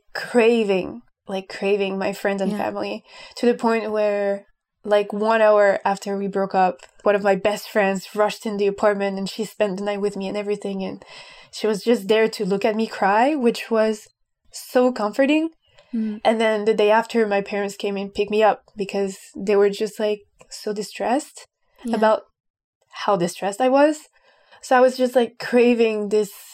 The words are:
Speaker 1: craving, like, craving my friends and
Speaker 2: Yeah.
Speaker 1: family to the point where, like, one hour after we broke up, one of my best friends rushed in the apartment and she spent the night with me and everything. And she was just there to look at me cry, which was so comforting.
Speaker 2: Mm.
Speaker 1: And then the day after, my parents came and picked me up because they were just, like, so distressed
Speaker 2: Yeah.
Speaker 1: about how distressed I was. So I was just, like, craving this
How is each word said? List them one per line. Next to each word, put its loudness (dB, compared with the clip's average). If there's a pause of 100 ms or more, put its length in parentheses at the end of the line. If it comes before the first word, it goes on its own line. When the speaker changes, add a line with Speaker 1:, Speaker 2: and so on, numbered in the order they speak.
(140)
Speaker 1:
craving, 0 (260)
like, -8
craving -2
my -4
friends -4
and -2
Speaker 2:
Yeah. -6
Speaker 1:
family -6 (340)
to -2
the 4
point -2
where, -2 (380)
like, 0
one 0
hour 6
after -2
we -4
broke -4
up, 2 (240)
one 4
of 0
my 4
best -4
friends -2
rushed 0
in -6
the 0
apartment 0
and -6
she -6
spent -4
the -8
night -4
with -4
me -6
and -6
everything. -6
And -12 (480)
she -6
was -2
just 0
there 4
to -6
look -2
at 2
me -2
cry, 2
which -2
was 0 (440)
so 0
comforting. 0 (440)
Speaker 2:
Mm. -4
Speaker 1:
And 2
then 0
the 2
day 4
after, 2
my 0
parents -6
came -6
and -8
picked -4
me 2
up 2 (120)
because -6 (180)
they -2
were 6
just, -6
like, -4 (280)
so -10
distressed -6 (400)
Speaker 2:
Yeah. -4
Speaker 1:
about 2 (840)
how 2
distressed -4
I 4
was. 4 (640)
So 0
I 6
was 4
just, 0
like, 0
craving 2
this 0 (220)